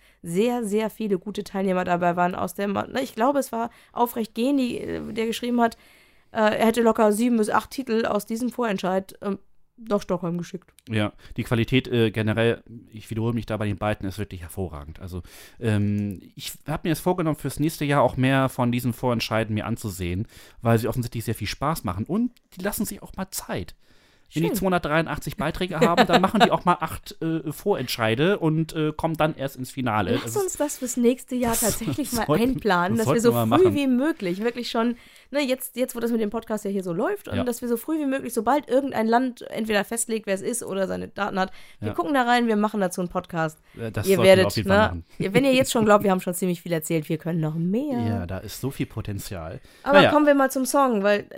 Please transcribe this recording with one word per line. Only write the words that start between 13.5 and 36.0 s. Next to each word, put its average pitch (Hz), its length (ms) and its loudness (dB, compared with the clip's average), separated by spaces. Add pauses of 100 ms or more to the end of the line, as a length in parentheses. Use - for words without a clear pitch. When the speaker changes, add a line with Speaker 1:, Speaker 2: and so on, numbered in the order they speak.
Speaker 2:
bei 107 80 -4
den 101 140 -2
beiden, 104 280 -2
ist 95 120 -8
wirklich 95 240 -10
hervorragend. 80 580 -10
Also, 90 220 -10 (360)
ähm, 104 600 0 (160)
ich - 160 -12 (160)
hab 151 160 -4
mir - 60 0
jetzt 151 100 0
vorgenommen, 175 380 -2
fürs 135 200 -6
nächste 156 280 -2
Jahr 143 160 4
auch 120 160 2
mehr 135 320 4
von 120 220 0
diesen 123 200 0
Vorentscheiden 113 600 -2
mir 104 100 -2
anzusehen, 92 640 -4 (320)
weil 117 160 4
sie 113 100 0
offensichtlich 117 380 -4
sehr 113 100 -4
viel 104 140 -6
Spaß - 360 -4
machen 101 200 -4
und 233 260 -2 (280)
die 185 40 -8
lassen 208 220 -2
sich - 180 -8
auch - 140 -16
mal 190 140 -8
Zeit. - 440 -8 (580)
Wenn 156 120 0
die 440 60 2
Speaker 1:
Schön. 269 80 -2
Speaker 2:
zweihundertdreiundachtzig 165 800 0
Beiträge 165 420 -4
haben, 202 260 4
dann 180 160 4
machen - 220 2
die 220 80 4
auch 214 120 0
mal 175 140 4
acht, - 420 -8
äh, 160 300 -2
Vorentscheide 135 880 0
und, 160 380 0
äh, 151 200 0
kommen 160 200 -2
dann 156 180 0
erst 135 220 -8
ins 127 160 -10
Finale. 107 400 0
Speaker 1:
Lass - 100 0
Speaker 2:
Das - 140 -6
ist 403 60 2
Speaker 1:
uns 370 140 -4
das 294 220 -2
fürs 254 180 -6
nächste 247 380 2
Jahr 240 160 0
Speaker 2:
das 226 120 0
Speaker 1:
tatsächlich 226 500 -2
Speaker 2:
<laughs> - 0 -
Speaker 1:
mal 226 140 -2
Speaker 2:
sollten, 202 240 2
Speaker 1:
einplanen, 190 460 2
Speaker 2:
das 220 100 0
Speaker 1:
dass 262 80 4
wir 233 80 2
Speaker 2:
sollten 233 120 4
Speaker 1:
so - 60 2
Speaker 2:
wir - 60 2
mal - 120 4
Speaker 1:
früh 370 60 8
Speaker 2:
machen. 349 100 6
Speaker 1:
wie 285 140 0
möglich, 240 560 0
wirklich 240 260 -4
schon, 233 260 0 (360)
ne, 277 80 0
jetzt, 254 340 -2
jetzt, 247 220 -2
wo - 20 -8
das 233 140 -2